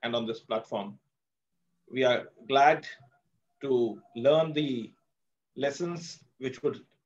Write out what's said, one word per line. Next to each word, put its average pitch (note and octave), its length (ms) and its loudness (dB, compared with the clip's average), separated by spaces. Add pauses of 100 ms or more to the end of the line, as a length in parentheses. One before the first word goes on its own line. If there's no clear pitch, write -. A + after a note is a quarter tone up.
and A#2+ 120 -2
on A#2 100 -2
this A2 140 -6
platform, G#2+ 580 -6 (920)
we B2+ 120 -2
are B2 260 0 (180)
glad C#3 400 4 (760)
to A#2+ 380 0 (160)
learn D3+ 380 4
the C3+ 400 -4 (640)
lessons E3+ 640 -6 (180)
which C3 260 -8
would, - 160 -2 (260)